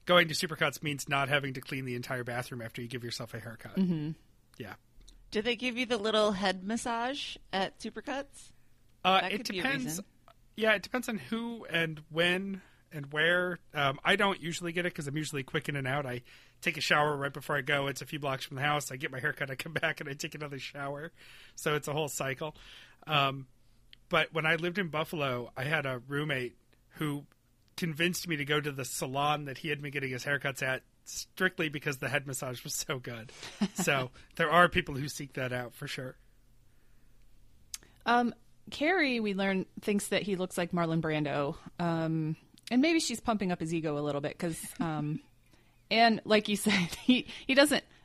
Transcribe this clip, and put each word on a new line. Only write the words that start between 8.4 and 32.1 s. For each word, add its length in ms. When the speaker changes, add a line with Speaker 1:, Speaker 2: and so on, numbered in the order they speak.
Speaker 1:
Uh, 160
Speaker 3:
That 120
Speaker 1:
it 60
Speaker 3:
could 100
be 120
a 20
Speaker 1:
depends. 220
Speaker 3:
reason. 200
Speaker 1:
Yeah, 180
it 80
depends 260
on 100
who 520
and 400
when 500
and 200
where. 460
Um, 300
I 120
don't 240
usually 320
get 140
it 80
'cause 120
I'm 100
usually 260
quick 260
in 80
and 100
out. 200
I 160
take 160
a 40
shower 360
right 160
before 240
I 40
go. 260
It's 160
a 40
few 120
blocks 260
from 120
the 60
house. 280
I 60
get 140
my 100
haircut. 300
I 40
come 180
back 280
and 80
I 60
take 200
another 240
shower. 540
So 200
it's 140
a 40
whole 160
cycle. 480
Um, 400
but 240
when 140
I 100
lived 220
in 100
Buffalo, 680
I 80
had 220
a 120
roommate 480
who 300
convinced 500
me 100
to 80
go 160
to 120
the 120
salon 600
that 140
he 100
had 120
been 120
getting 180
his 140
haircuts 380
at 200
strictly 640
because 300
the 100
head 180